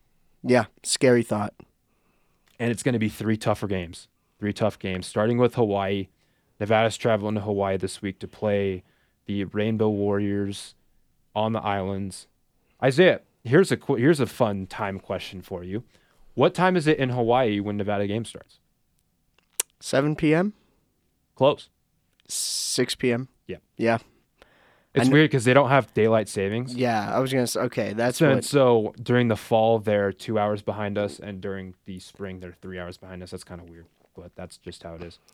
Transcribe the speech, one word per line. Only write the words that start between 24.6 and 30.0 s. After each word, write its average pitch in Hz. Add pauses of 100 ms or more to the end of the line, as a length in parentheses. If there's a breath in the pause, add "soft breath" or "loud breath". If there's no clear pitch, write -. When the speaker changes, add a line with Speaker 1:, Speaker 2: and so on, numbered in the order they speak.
Speaker 2:
It's 120
Speaker 1:
And 131
Speaker 2:
weird 151
'cause 127
they 123
don't 135
have 131
daylight 110
savings. 110
Speaker 1:
Yeah, 117
I 120
was 131
gonna 127
say, -
okay, 113
that's 117
Speaker 2:
So, 147
Speaker 1:
what 123
Speaker 2:
so 120
during 123
the 110
fall, 113
they're 104